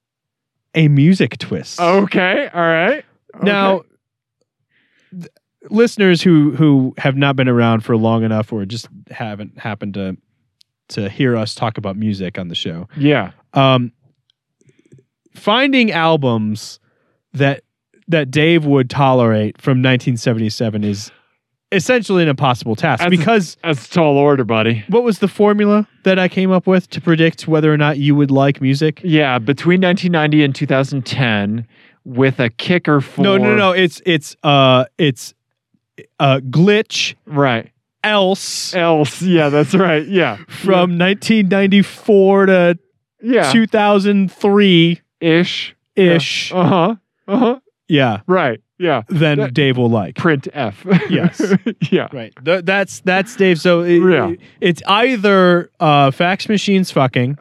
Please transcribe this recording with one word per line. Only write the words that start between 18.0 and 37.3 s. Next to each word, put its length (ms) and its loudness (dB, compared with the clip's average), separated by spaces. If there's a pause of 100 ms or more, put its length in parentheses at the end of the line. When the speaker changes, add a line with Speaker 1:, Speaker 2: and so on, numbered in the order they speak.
Speaker 1:
that 220 0
Dave 340 2
would 260 0
tolerate 680 0
from 200 0
nineteen 360 0
seventy-seven 680 -4
is 300 -6 (600)
essentially 520 0
an 40 2
impossible 460 -2
task 260 -2
Speaker 2:
That's 140 0
a 20 4
Speaker 1:
because 460 0
Speaker 2:
that's 240 -6
a 40 -20
tall 260 2
order, 280 2
buddy. 440 -2
Speaker 1:
what 160 2
was 160 -2
the 80 0
formula 580 2 (160)
that 160 2
I 80 2
came 240 -2
up 160 0
with 240 0
to 100 -10
predict 460 -2
whether 260 2
or 40 2
not 220 0
you 180 0
would 160 0
like 280 0
music? 440 -2
Speaker 2:
Yeah, 340 0
between 420 0
nineteen 320 0
ninety 300 2
and 120 0
two 120 -6
thousand 400 -2
ten, 600 -4 (380)
with 360 -2
a 100 0
kicker 500 0
for 220 -6
Speaker 1:
No, 160 2
no, 160 0
no. 160 2
It's, 340 -2
it's, 380 -2
uh, 440 4 (120)
it's, 340 -4 (840)
uh, 220 2
Glitch. 720 -2 (120)
Speaker 2:
Right. 440 -2 (320)